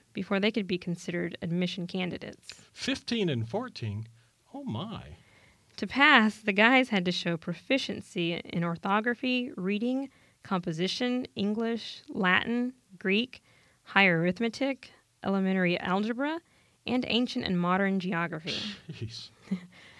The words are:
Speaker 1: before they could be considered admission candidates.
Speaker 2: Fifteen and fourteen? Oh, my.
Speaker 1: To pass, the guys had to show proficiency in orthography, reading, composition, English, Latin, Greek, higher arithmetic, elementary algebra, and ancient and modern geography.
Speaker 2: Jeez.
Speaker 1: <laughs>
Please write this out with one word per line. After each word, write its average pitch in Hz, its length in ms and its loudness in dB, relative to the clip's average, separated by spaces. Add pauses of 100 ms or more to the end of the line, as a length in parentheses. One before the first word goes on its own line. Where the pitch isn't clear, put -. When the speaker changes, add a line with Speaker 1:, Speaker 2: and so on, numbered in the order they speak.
(140)
Speaker 1:
before 196 260 -2
they 208 100 2
could 214 160 -4
be 175 120 -2
considered 175 640 -6
admission 175 440 -2
candidates. - 680 -8 (180)
Speaker 2:
Fifteen 233 560 -2
and 117 200 -2
fourteen? 113 600 -6 (460)
Oh, 285 100 -10
my. 208 380 -6 (720)
Speaker 1:
To 214 100 -6
pass, 247 520 6
the 202 140 -2
guys 254 360 6
had 190 160 2
to 180 80 2
show 170 240 -2
proficiency 175 960 -4
in - 300 -4
orthography, 226 920 0
reading, 233 520 -2 (340)
composition, 190 840 -2 (100)
English, 220 720 -2
Latin, 240 640 2 (260)
Greek, 208 440 -2 (400)
higher 185 380 4
arithmetic, 233 720 -2 (320)
elementary 190 560 2
algebra, 233 600 -2 (460)
and 247 220 0
ancient 247 360 0
and 180 160 2
modern 190 400 4
geography. 170 560 -2 (340)
Speaker 2:
Jeez. - 380 -10 (220)
Speaker 1:
<laughs> 185 80 -2 (420)